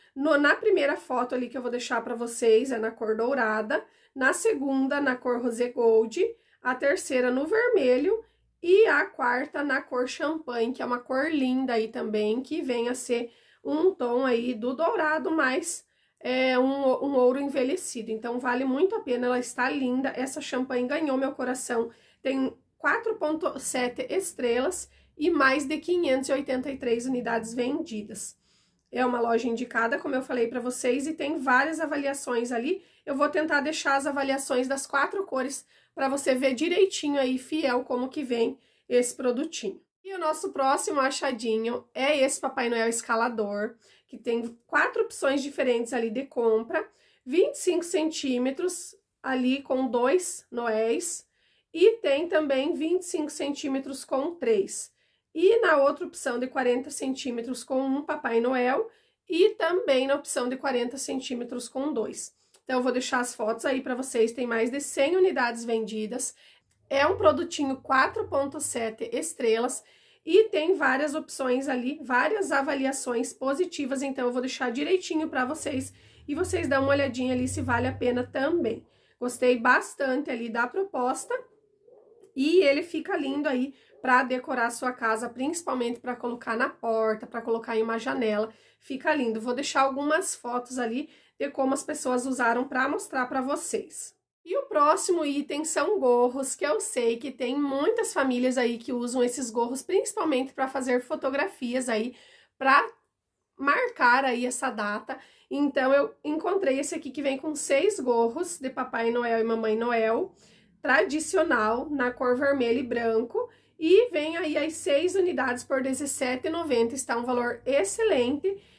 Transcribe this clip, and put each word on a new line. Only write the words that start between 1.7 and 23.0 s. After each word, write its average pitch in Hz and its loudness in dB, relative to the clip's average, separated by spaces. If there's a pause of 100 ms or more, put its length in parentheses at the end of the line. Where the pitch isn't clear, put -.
deixar 240 -4
pra 240 -6
vocês, 240 2
é 240 -2
na 220 -2
cor 220 -2
dourada, 226 0 (320)
na 269 2
segunda, 277 0
na 262 2
cor 247 -2
rosé 240 -2
gold, 226 4 (400)
a 254 0
terceira 269 2
no 269 0
vermelho 392 2 (400)
e 392 8
a 311 4
quarta 285 -2
na 277 0
cor 254 -2
champanhe, 269 -2
que 262 -8
é - -4
uma 247 -2
cor 262 -2
linda 262 2
aí 226 0
também, 220 0
que 311 -4
vem 240 -2
a 254 -2
ser 240 -4 (320)
um 330 2
tom 247 0
aí 240 0
do 240 -4
dourado, 320 0
mas 302 -2 (340)
é 254 2
um, 254 4
um 277 2
ouro 254 6
envelhecido. 269 -2
Então, 240 -4
vale 254 0
muito 277 2
a 440 0
pena, 247 0
ela 247 2
está 254 0
linda. 262 0
Essa 269 -4
champanhe 254 -2
ganhou 285 0
meu 269 0
coração. 254 -2 (300)
Tem 269 0 (220)
quatro 453 0